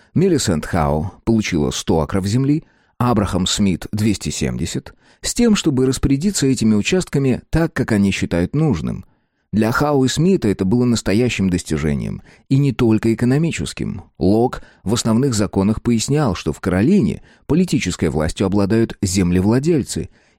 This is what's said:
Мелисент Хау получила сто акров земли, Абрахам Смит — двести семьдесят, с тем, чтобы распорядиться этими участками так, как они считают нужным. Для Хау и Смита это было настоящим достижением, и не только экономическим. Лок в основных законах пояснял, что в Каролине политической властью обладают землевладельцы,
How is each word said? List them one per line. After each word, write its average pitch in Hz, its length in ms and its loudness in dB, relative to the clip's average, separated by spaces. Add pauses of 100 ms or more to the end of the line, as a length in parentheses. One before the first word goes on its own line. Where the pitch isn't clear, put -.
(140)
Мелисент 143 520 0
Хау 78 460 -2 (140)
получила 95 460 0
сто - 280 -2
акров 90 280 -2
земли, 135 360 0 (340)
Абрахам 104 480 0
Смит — 95 460 -2
двести 107 380 -2
семьдесят, 65 640 -6 (280)
с - 120 -6
тем, 233 220 4
чтобы 131 300 2
распорядиться 139 640 0
этими 113 280 2
участками 135 760 0
так, 160 240 0
как - 180 -2
они 101 200 2
считают 90 440 -2
нужным. 78 500 -2 (460)
Для 110 200 0
Хау 143 340 2
и - 20 2
Смита 165 400 2
это 98 160 0
было 120 220 2
настоящим 110 640 0
достижением, 73 720 -2 (280)
и 139 80 2
не 143 140 2
только 113 420 2
экономическим. 123 880 -2 (140)
Лок 107 440 2 (220)
в 95 100 -2
основных 120 400 0
законах 104 480 0
пояснял, 120 540 0
что - 180 -6
в - 80 -14
Каролине 104 640 2 (240)
политической 143 640 0
властью 78 360 -2
обладают 104 560 0
землевладельцы, 101 1080 0 (300)